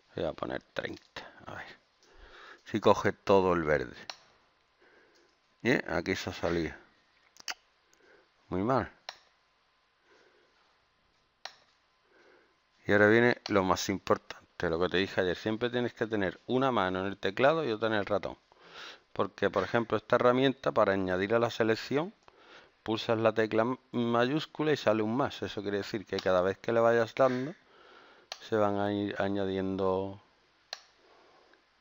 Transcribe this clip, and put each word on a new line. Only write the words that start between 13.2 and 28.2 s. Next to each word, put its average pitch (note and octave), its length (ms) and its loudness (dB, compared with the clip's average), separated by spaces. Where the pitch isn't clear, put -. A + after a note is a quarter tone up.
lo G2+ 160 4
más F#2 240 2
importante, - 840 -4
lo D#2+ 80 0
que F2+ 100 2
te E2 100 0
dije G2 220 -2
ayer. F2+ 160 0
Siempre A2 320 -4
tienes A#2+ 260 -4
que A#2 120 -4
tener G2+ 400 -2
una C3 240 0
mano F#2 300 0
en F#2+ 60 -4
el G2 120 -8
teclado C3 460 0
y B2 80 -2
otra A2 160 -2
en A2 60 0
el G2+ 120 0
ratón. E2 320 -4
Porque, G2 380 -2
por F#2 140 0
ejemplo, A2+ 320 -2
esta - 200 -2
herramienta, B2 540 2
para G#2+ 220 4
añadir F#2+ 420 0
a A#2 40 4
la A#2 120 2
selección, B2 640 -2
pulsas A2 360 -2
la A2+ 160 4
tecla A2 280 2
m-, B2 160 -2
mayúscula B2 800 0
y D3 40 2
sale A2 260 2
un A2 140 -2
más. C3+ 260 -4
Eso G2+ 180 -8
quiere G2+ 180 -2
decir G2 280 -6
que F#2+ 120 -6
cada F#2 220 2
vez F#2+ 180 0
que - 140 -4
le A#2 80 2
vayas A#2 340 2
dando, C3 400 0